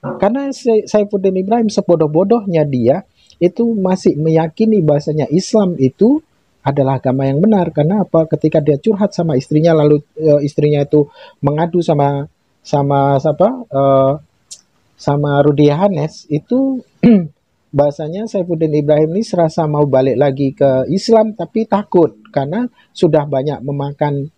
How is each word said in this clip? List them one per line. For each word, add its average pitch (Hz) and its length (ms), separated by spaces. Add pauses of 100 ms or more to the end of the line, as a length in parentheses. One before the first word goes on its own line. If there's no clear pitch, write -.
Karena 254 480
Sa-, 226 400
Saifuddin 202 480
Ibrahim, 214 320
sebodoh-bodohnya 175 960
dia, 135 400 (320)
itu 226 400
masih 185 400
meyakini 160 640
bahasanya 151 480
Islam 185 480
itu 214 480 (400)
adalah 135 320
agama 135 320
yang 139 80
benar. 185 320
Karena 160 320
apa? 165 240
Ketika 156 320
dia 143 240
curhat 202 320
sama 160 240
istrinya, 156 400
lalu, 147 240 (160)
eh, 147 240
istrinya 147 400
itu 143 240 (400)
mengadu 165 400
sama, 143 400 (400)
sama 139 560
siapa? 151 260 (220)
Eh, 135 440 (840)
sama 143 480
Rudi 147 240
Hanes, 160 640
itu 254 480 (240)
<clears throat> - 720
bahasanya 156 480
Saifuddin 170 480
Ibrahim 151 400
ini 202 80
serasa 165 480
mau 147 160
balik 131 320
lagi 139 400
ke 131 320
Islam, 220 480
tapi 220 320
takut 196 480 (160)
karena 156 320 (300)
sudah 151 340
banyak 139 320
memakan 143 760